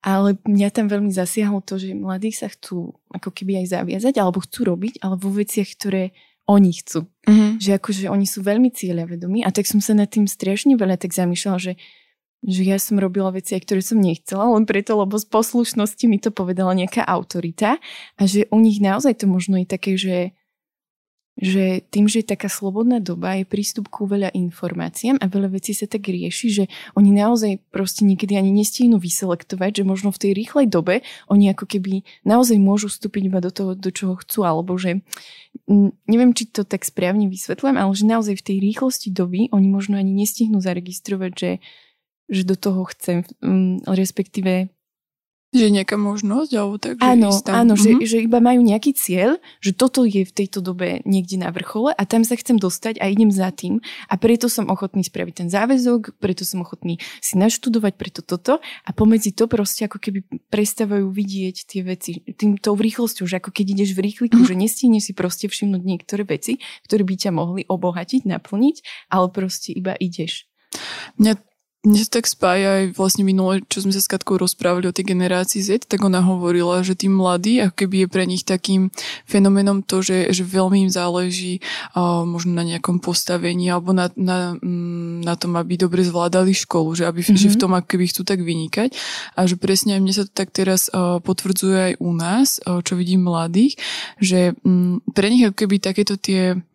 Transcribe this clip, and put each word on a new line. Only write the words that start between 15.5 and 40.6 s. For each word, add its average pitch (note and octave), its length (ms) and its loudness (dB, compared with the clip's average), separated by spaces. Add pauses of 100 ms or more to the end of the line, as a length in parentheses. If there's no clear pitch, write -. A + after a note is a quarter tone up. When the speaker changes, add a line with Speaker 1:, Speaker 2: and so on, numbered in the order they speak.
Speaker 1:
mi G#3 80 4
to G#3 160 -2
povedala F#3 400 -2
nejaká F#3 320 -2
autorita F3+ 720 -2 (400)
a - 80 0
že G3 240 2
u G#3+ 80 0
nich A3 240 4
naozaj G#3+ 400 0
to G#3 80 0
možno F#3 320 0
je F3+ 80 -2
také, F#3+ 320 -4
že F#3 320 -4 (1080)
že F#3+ 460 0
tým, G#3 200 2
že G#3+ 160 2
je G#3+ 80 -4
taká G3+ 180 -4
slobodná G#3+ 520 -2
doba, F3+ 360 -4
je F#3+ 100 -2
prístup G#3 420 -6
ku - 180 -8
veľa G3 260 -2
informáciám F3 840 -4
a G3 100 0
veľa G3 260 -2
vecí F#3+ 180 -6
sa G#3 160 -6
tak G#3 180 -6
rieši, F3+ 460 -4
že G3+ 140 2 (280)
oni G3+ 180 6
naozaj G#3 580 2
proste F#3+ 340 -4
niekedy G3 320 2
ani G3 160 2
nestihnú G#3+ 480 4
vyselektovať, F3+ 760 -4
že G3+ 120 -2
možno F#3+ 260 0
v - 100 -10
tej G3 140 0
rýchlej A#3 320 0
dobe F3+ 340 0 (260)
oni G3+ 220 6
ako G3 160 -2
keby F#3+ 280 -4 (300)
naozaj A#3+ 340 4
môžu G3+ 320 4
vstúpiť G3+ 360 -6
iba F#3+ 140 0
do F3+ 100 -2
toho, F#3+ 240 -6
do F#3+ 160 -6
čoho F#3 280 -4
chcú, - 260 -6
alebo F3 320 -2
že, F#3 240 -2 (680)
mm, G3+ 300 4 (100)
neviem, A#3+ 280 4
či A#3 140 -2
to - 160 -6
tak G3 200 -6
správne G3 440 0
vysvetľujem, G#3+ 500 -2
ale G3 160 0
že G3+ 120 0
naozaj G#3+ 300 2
v - 100 -10
tej G3 160 -2
rýchlosti A3 480 -2
doby F#3 400 -2
oni G3 200 4
možno G3 260 0
ani G3 180 0
nestihnú G#3 460 0
zaregistrovať, F#3 760 -6